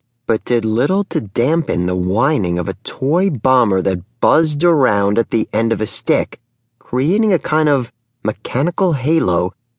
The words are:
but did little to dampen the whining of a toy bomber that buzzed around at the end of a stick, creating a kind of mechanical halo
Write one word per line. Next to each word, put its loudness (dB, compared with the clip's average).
but -2
did 0
little 0
to -4
dampen -2
the -2
whining 0
of -4
a -6
toy -2
bomber 2
that -4
buzzed 2
around 2
at -2
the 0
end 0
of -2
a -2
stick, -4
creating 0
a 0
kind 0
of 0
mechanical -2
halo 0